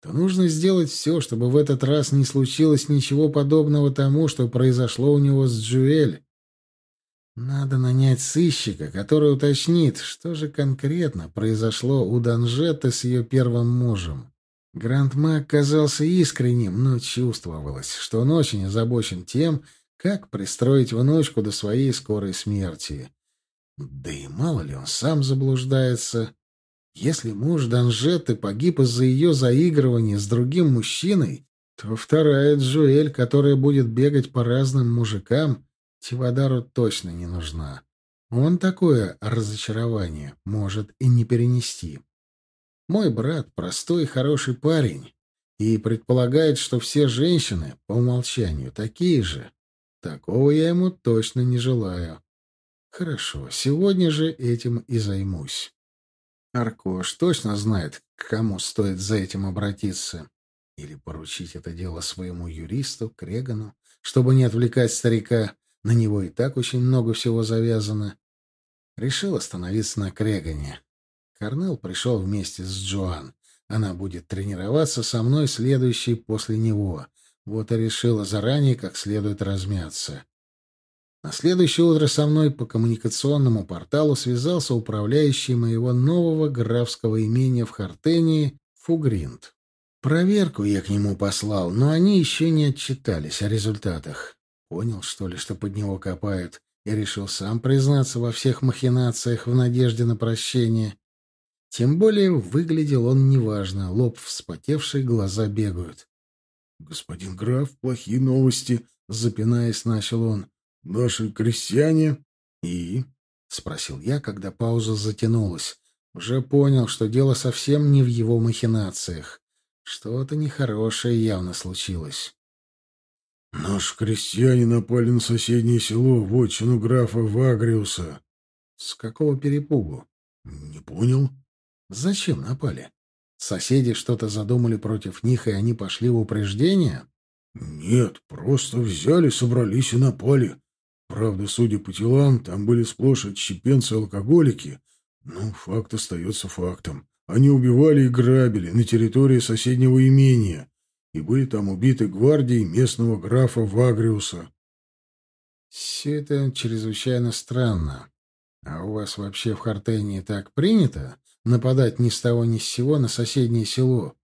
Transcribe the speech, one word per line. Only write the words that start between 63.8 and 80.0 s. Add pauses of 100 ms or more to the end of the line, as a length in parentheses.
чтобы
не
отвлекать
старика. (260)
На
него
и
так
очень
много
всего
завязано. (760)
Решил
остановиться
на
Крегане. (580)
Корнел
пришел
вместе
с
Джоан. (340)
Она
будет
тренироваться
со
мной,
следующей
после
него. (380)
Вот
и
решила
заранее
как
следует
размяться. (1000)